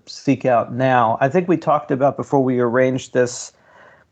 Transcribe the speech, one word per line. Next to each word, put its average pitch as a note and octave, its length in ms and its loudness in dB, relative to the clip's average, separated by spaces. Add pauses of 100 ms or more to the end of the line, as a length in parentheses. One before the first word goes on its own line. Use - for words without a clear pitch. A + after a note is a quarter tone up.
seek - 400 -2
out A#2+ 260 0
now. A#2+ 480 0
I C#3 80 2
think F3 200 0
we E3+ 100 2
talked D3 320 -2
about C3+ 260 0
before C3+ 260 0
we B2+ 180 0
arranged B2+ 520 0
this B2 400 -2 (600)